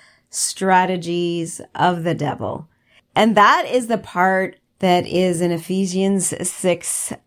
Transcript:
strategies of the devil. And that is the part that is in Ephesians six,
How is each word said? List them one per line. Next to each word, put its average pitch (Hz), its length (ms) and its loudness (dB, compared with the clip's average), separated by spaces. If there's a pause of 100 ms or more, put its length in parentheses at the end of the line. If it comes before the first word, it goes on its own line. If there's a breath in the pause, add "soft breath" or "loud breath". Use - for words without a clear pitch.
(300 soft breath)
strategies 175 1300 0 (140)
of 170 300 0
the 170 100 0
devil. 143 540 -6 (460 soft breath)
And 214 220 2
that 240 300 6
is 247 220 -2
the 226 100 0
part 190 580 0 (240)
that 180 280 4
is 180 320 0
in 175 100 0
Ephesians 190 800 -2 (160)
six, - 640 -4 (140)